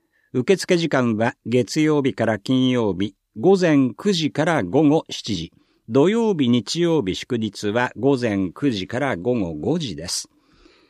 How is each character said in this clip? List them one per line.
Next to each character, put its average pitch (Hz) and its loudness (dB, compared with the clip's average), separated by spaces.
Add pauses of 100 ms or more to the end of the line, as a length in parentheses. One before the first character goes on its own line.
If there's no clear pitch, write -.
(320)
受 127 2
付 180 0
時 165 0
間 123 0
は 117 0 (120)
月 123 0
曜 151 2
日 127 -6
か 110 0
ら 110 0
金 127 0
曜 113 0
日、 95 -4 (220)
午 185 4
前 147 4
九 202 0
時 160 0
か 151 -2
ら 156 0
午 92 2
後 151 4
七 - -6
時。 80 -8 (380)
土 135 4
曜 214 2
日、 139 0
日 123 0
曜 165 2
日、 90 -4
祝 - -4
日 107 -4
は 120 0
午 135 2
前 101 -2
九 143 -2
時 95 -4
か 120 -6
ら 131 -4
午 120 -2
後 87 -4
五 95 -2
時 113 -8
で 78 -12
す。 - -8 (600)